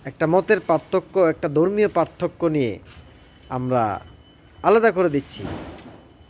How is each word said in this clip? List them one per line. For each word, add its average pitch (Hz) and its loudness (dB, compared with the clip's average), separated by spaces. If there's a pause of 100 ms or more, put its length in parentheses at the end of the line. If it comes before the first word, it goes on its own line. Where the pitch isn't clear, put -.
একটা 151 -4
মতের 185 2
পার্থক্য, 180 -2
একটা 165 2
ধর্মীয় 190 2
পার্থক্য 170 -4
নিয়ে 131 -2 (720)
আমরা 127 -2 (640)
আলাদা 214 4
করে 180 0
দিচ্ছি। 135 -4 (840)